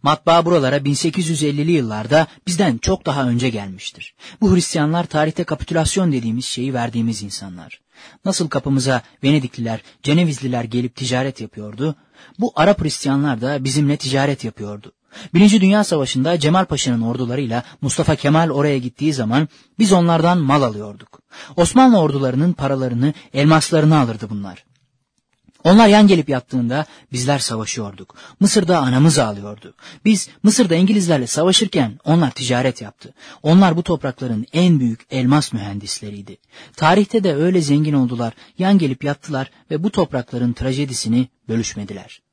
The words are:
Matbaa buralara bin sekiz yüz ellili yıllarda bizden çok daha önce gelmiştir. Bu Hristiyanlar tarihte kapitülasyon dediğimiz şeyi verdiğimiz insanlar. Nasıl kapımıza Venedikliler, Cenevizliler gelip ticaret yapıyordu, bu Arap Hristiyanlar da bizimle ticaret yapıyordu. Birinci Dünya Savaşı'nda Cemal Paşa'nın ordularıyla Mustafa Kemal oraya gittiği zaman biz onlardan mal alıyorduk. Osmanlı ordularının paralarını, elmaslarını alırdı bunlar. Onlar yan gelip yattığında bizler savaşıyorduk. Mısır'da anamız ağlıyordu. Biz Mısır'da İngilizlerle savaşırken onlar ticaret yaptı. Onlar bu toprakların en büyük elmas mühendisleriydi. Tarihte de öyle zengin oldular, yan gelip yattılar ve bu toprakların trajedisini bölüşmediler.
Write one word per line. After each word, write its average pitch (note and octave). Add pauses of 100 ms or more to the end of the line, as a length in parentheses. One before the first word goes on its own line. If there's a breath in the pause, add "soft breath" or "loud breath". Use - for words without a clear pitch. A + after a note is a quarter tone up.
Matbaa E3
buralara C#3+
bin C#3+
sekiz E3
yüz D3+
ellili D3
yıllarda B2 (200 loud breath)
bizden E3+
çok -
daha C#3
önce A#2+
gelmiştir. G2+ (260 loud breath)
Bu F#3+
Hristiyanlar E3
tarihte D#3
kapitülasyon E3
dediğimiz A#2+
şeyi C3
verdiğimiz A#2
insanlar. F#2+ (440 loud breath)
Nasıl F#3+
kapımıza C3+ (220 soft breath)
Venedikliler, B2 (220 soft breath)
Cenevizliler C#3
gelip A#2+
ticaret B2+
yapıyordu, G#2+ (440 soft breath)
bu A3+
Arap F3+
Hristiyanlar C#3
da C3+
bizimle C#3
ticaret C#3
yapıyordu. G#2 (420 loud breath)
Birinci G3
Dünya G3+
Savaşı'nda D3+
Cemal E3+
Paşa'nın B2+
ordularıyla B2 (180 loud breath)
Mustafa D3
Kemal D#3+
oraya C#3+
gittiği C3
zaman C3 (320 soft breath)
biz F#3+
onlardan E3+
mal C#3+
alıyorduk. G#2 (360 loud breath)
Osmanlı A#3
ordularının C#3
paralarını, C3+ (200 loud breath)
elmaslarını D#3
alırdı A2+
bunlar. G2+ (1000)
Onlar G#3
yan G#3
gelip E3
yattığında B2+ (260 loud breath)
bizler B2+
savaşıyorduk. G#2 (240 loud breath)
Mısır'da F#3
anamız C3+
ağlıyordu. G#2 (320 loud breath)
Biz G#3 (140 loud breath)
Mısır'da G3+
İngilizlerle F3
savaşırken D#3+
onlar D#3
ticaret B2+
yaptı. - (300 loud breath)
Onlar E3+
bu E3+
toprakların B2+
en E3+
büyük A#2
elmas C3+
mühendisleriydi. G2+ (380 loud breath)
Tarihte G3
de E3+
öyle F3
zengin D3
oldular, A#2+ (240 soft breath)
yan F#3+
gelip C#3
yattılar C#3+ (200 soft breath)
ve D#3+
bu G#3
toprakların B2
trajedisini B2+ (200)
bölüşmediler. G#2 (120)